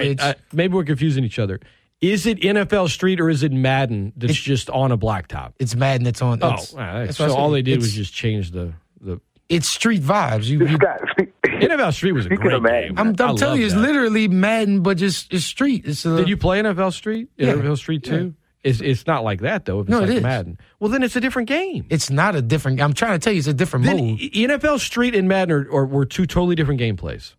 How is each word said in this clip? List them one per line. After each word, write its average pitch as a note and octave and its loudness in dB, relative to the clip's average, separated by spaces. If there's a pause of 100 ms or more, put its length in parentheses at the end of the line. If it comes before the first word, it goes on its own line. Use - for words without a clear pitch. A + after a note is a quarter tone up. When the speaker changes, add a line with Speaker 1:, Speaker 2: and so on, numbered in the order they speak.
Speaker 1:
college. C#3 0
Speaker 2:
I, C#3+ 0 (180)
maybe F3 0
we're F#3+ 0
confusing C#3+ 0
each A2+ -4
other. F#2+ -4 (400)
Is F#3+ 2
it G3+ 0
N G3 2
F G3+ 0
L F#3+ 2
Street F#3 0
or E3 2
is D3 2
it D3 0
Madden C3 0
that's B2+ -2
Speaker 1:
It's D3 -2
Speaker 2:
just C3+ 0
on C3+ 0
a A#2+ 2
blacktop? F#2 -4
Speaker 1:
It's A#2+ -2
Madden C3 0
that's A#2+ -2
on. A#2+ 0
Speaker 2:
Oh, D#3 2
Speaker 1:
It's, E2+ -8
Speaker 2:
all - -12
right. G2+ -6
Speaker 1:
that's G#2 -6
Speaker 2:
So D3+ 0
Speaker 1:
what C#3+ 2
I C3 0
Speaker 2:
all D3 2
Speaker 1:
said. D3+ 2
Speaker 2:
they C3 0
did C3 2
Speaker 1:
It's A#2+ 0
Speaker 2:
was A2 0
just G#2 -6
change G#2 -4
the, F2 -6 (280)
the F#2 -10 (280)
Speaker 1:
It's E3 0
street A3 0
vibes. C3 0
You, D3 4
you D3+ 2
Speaker 3:
Scott, D#3 2 (120)
spe-, - 0 (200)
Speaker 2:
N - 2
F D4 2
L G3 2
Street F#3 0
was B2 -2
a - -6
Speaker 3:
speaking G3 0
Speaker 2:
great B2+ 4
Speaker 3:
of B2 0
Madden. A#2 2
Speaker 2:
game, F3+ -4
Speaker 1:
I'm, G#3+ 2
I'm G#3 0
Speaker 2:
man. - 2 (100)
I - 0
Speaker 1:
telling - -2
Speaker 2:
love C#4+ 2
Speaker 1:
you, A#3 2
it's G3 2
Speaker 2:
that. G3+ 4
Speaker 1:
literally A3+ 2
Madden, G3 2
but G3 2
just F#3 -2
it's F3 -2
street. - -2
It's D3 -4
a E3 2
Speaker 2:
Did F3+ 2
you G3+ 0
play F#3 2
N G#3+ 0
F F#3+ 0
L F#3+ 0
Street? A3 -6
Speaker 1:
Yeah. C3+ 2
Speaker 2:
N C#3+ 0
F C#3+ -2
L D3 0
Street D#3 -6
Speaker 1:
Yeah. - -6
Speaker 2:
two? E3+ -2 (280)
It's, B2+ 2
it's C3 -2
not C#3 0
like G2+ -2
that, E3 -4
though, - -2
if G2 -6
it's G3 0
Speaker 1:
No, A#3 4
it G2+ 2
Speaker 2:
like B3 2
Speaker 1:
is. - 0
Speaker 2:
Madden. G#2 -4 (200)
Well, G#3 -2
then C4 0
it's B3 -2
a B3 0
different B3 -2
game. D#4+ -4
Speaker 1:
It's D3 -2
not E3+ 2
a C#3+ 0
different, C3 0
I'm D3 2
trying G#3 0
to C#3 -6
tell A3 2
you, F#3+ 2
it's C#3+ 0
a D3+ 2
different B2+ 2
Speaker 2:
Then - 4
Speaker 1:
mode. A#2 -2
Speaker 2:
E-, A#3 -2
N B3+ 2
F C#4+ -2
L D4+ 2
Street A#3+ -2
and F#3+ 2
Madden F#3 2
are, C#3+ 0
are, C#3 2
were C#3 0
two F3+ -2
totally F3+ 0
different C#3+ 0
gameplays. F2 -4